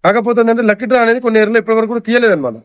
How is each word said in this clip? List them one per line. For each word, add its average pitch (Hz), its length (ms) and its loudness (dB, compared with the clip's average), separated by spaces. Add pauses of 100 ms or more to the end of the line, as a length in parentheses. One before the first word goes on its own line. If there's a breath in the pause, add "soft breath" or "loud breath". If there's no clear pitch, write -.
కాకపోతే 226 360 0
ఏంటంటే 226 220 2
లక్కీ 214 240 -2
డ్రా 247 140 2
అనేది 233 200 0
కొన్ని 220 200 0
ఏరియాలో 214 180 0
ఇప్పటివరకు 220 300 -2
కూడా 233 120 -4
తీయలేదన్నమాట. 208 540 0 (100)